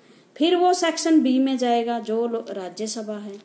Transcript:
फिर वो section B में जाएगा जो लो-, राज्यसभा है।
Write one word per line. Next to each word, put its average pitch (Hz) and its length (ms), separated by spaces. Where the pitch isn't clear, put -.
फिर 339 200
वो 359 160
section 320 480
B 254 180
में 269 200
जाएगा 233 400
जो 220 280
लो-, 233 240
राज्यसभा 208 680
है। 202 260